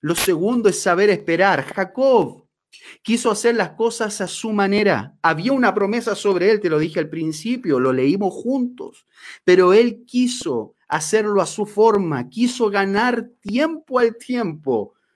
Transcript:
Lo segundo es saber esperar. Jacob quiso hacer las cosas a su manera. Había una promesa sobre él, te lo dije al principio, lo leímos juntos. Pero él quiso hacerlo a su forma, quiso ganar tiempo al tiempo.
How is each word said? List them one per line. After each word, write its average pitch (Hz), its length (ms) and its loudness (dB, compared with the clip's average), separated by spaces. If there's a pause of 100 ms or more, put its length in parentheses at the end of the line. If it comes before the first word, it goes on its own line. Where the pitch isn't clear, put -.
Lo 160 140 -2
segundo 202 540 2
es - 120 0
saber 190 300 2
esperar. 170 540 2
Jacob 202 800 0 (560)
quiso - 300 -2
hacer 233 240 0
las 180 140 -2
cosas 226 500 -4
a 185 80 -6
su - 240 -8
manera. 196 680 0
Había 165 320 0
una 240 220 2
promesa 214 400 -2
sobre 190 380 2
él, 214 80 2
te 180 100 -2
lo 156 80 2
dije 165 220 -2
al 156 80 -4
principio, 160 720 -4
lo 127 120 2
leímos 175 400 0
juntos. 247 720 -6 (380)
Pero 180 300 6
él 226 340 4
quiso 165 720 -4 (100)
hacerlo 202 560 0
a 160 40 0
su 202 200 -6
forma, 202 640 0
quiso 240 420 -2
ganar 202 600 -2 (100)
tiempo 269 580 -4
al 233 180 2
tiempo. 156 800 -4 (220)